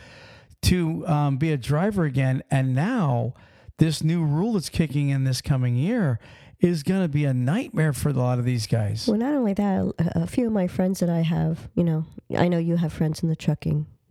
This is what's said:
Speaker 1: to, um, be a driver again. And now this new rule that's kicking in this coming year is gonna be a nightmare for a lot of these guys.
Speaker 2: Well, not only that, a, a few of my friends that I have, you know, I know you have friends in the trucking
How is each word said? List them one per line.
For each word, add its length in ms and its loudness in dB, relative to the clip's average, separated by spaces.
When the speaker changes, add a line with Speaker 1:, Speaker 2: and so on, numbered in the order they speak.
Speaker 1:
to, 440 2
um, 300 2
be 140 0
a 60 0
driver 480 0
again. 440 0
And 240 2
now 600 0
this 220 2
new 220 0
rule 300 0
that's 160 -2
kicking 400 0
in 160 0
this 160 -2
coming 340 0
year 440 0
is 240 2
gonna 260 0
be 160 0
a 80 0
nightmare 580 0
for 180 0
a 40 0
lot 260 0
of 60 -2
these 220 -2
guys. 400 -2
Speaker 2:
Well, 100 2
not 160 0
only 200 0
that, 460 0
a, 240 0
a 40 -4
few 200 -2
of 60 -2
my 140 0
friends 340 -2
that 80 0
I 100 0
have, 560 -2
you 80 2
know, 220 0
I 100 2
know 100 0
you 200 0
have 160 -2
friends 300 -2
in 60 2
the 60 0
trucking 500 -2